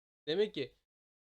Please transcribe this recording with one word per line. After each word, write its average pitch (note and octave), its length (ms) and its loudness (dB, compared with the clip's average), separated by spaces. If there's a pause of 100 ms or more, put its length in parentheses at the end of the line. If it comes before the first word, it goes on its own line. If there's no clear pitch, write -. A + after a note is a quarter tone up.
(280)
Demek G3+ 260 2
ki C3+ 220 -6 (460)